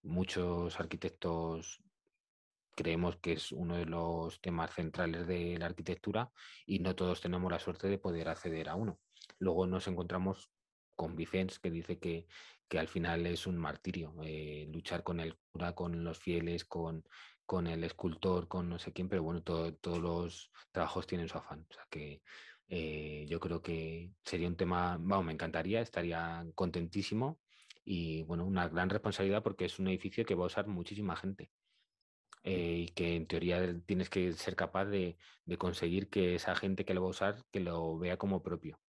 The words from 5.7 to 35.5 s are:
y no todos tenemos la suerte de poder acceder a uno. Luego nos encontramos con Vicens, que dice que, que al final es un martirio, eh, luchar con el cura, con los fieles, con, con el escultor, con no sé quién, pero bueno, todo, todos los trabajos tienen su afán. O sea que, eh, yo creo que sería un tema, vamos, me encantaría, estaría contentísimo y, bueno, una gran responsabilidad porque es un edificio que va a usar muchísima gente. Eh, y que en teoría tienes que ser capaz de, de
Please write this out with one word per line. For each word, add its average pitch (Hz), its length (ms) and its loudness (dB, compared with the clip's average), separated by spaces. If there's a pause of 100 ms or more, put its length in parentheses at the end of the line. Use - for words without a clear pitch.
y 98 140 0
no 90 160 2
todos 90 240 2
tenemos 90 320 0
la 85 80 0
suerte 92 280 -2
de 98 100 2
poder 82 320 0
acceder 80 400 -4
a 78 60 -4
uno. 101 240 -2 (400)
Luego 92 280 4
nos 92 200 0
encontramos 90 640 0 (440)
con 82 220 -2
Vicens, 92 420 0
que 92 120 -2
dice 82 280 -2
que, 85 260 -2 (440)
que 82 100 2
al 80 80 0
final 85 400 2
es 87 200 -2
un 90 100 0
martirio, 80 680 -4
eh, 76 480 -6
luchar 82 320 -4
con 85 160 0
el 82 160 -4 (160)
cura, 85 240 -2
con 85 300 0
los 82 120 -4
fieles, 85 460 0
con, 82 400 -4 (420)
con 90 220 2
el 82 160 0
escultor, 87 640 2
con 90 220 0
no 87 100 -2
sé - 140 -8
quién, 92 160 0
pero 95 120 2
bueno, 82 220 0
todo, 82 300 2
todos 85 260 -2
los 85 520 -2 (200)
trabajos 90 360 0
tienen 85 200 -2
su 80 100 -6
afán. 78 320 -10
O - 40 -20
sea - 160 -18
que, 76 320 -8 (480)
eh, 76 580 -4
yo 82 140 0
creo 82 200 -2
que 82 500 -4 (120)
sería 87 240 0
un 87 80 2
tema, 87 440 4
vamos, 95 260 4
me 80 80 0
encantaría, 85 480 0
estaría 85 640 -2 (100)
contentísimo 95 840 0 (420)
y, 82 400 -2
bueno, 85 220 0
una 90 240 2
gran 87 200 2
responsabilidad 101 540 2
porque 95 220 0
es - 140 -2
un 95 100 2
edificio 98 360 0
que - 80 2
va 90 120 4
a - 20 2
usar 98 200 0
muchísima 95 500 -2
gente. - 340 -4 (920)
Eh, 85 440 2
y - 20 -8
que 85 260 2
en 82 120 0
teoría 87 480 2 (120)
tienes 92 220 2
que 90 240 4
ser 92 220 -2
capaz 95 300 2
de, 92 320 2 (280)
de 87 120 -2